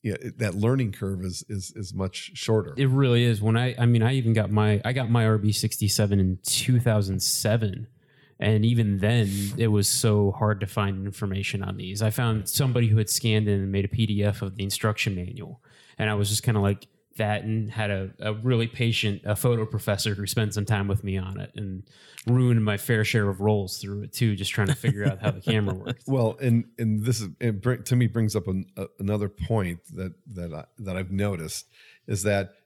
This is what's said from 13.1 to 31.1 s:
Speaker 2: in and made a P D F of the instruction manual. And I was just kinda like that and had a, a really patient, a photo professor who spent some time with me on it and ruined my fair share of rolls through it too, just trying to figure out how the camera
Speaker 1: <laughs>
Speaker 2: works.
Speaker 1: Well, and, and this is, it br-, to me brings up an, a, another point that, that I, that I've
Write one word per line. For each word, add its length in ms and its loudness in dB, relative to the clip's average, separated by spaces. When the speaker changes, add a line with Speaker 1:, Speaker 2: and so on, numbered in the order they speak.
Speaker 2:
in 120 2
and 120 -2
made 120 0
a 40 -4
P 180 0
D 180 0
F 180 0
of 140 -8
the 80 -4
instruction 500 -2
manual. 480 -10
And 120 0
I 40 0
was 140 0
just 140 -2
kinda 180 2
like 260 0
that 280 0
and 260 -2
had 220 -2
a, 260 -4
a 160 -4
really 320 0
patient, 580 -2
a 120 0
photo 280 0
professor 500 -2
who 120 -4
spent 260 0
some 120 -2
time 240 0
with 160 -2
me 120 -4
on 220 -6
it 160 -12
and 300 -10
ruined 380 4
my 120 0
fair 280 0
share 240 2
of 120 -4
rolls 380 0
through 240 -10
it 100 -12
too, 220 2
just 160 -4
trying 160 0
to 80 2
figure 320 -2
out 140 -2
how 100 0
the 100 -8
camera 340 0
Speaker 1:
<laughs> 120 -10
Speaker 2:
works. 220 -8
Speaker 1:
Well, 340 0
and, 220 4
and 280 0
this 160 0
is, 80 -6
it 240 -2
br-, 140 0
to 180 -2
me 140 4
brings 260 0
up 140 -2
an, 180 -2
a, 120 -8
another 300 -2
point 500 -2
that, 180 -8
that 180 -8
I, 120 -12
that 160 -6
I've 160 -6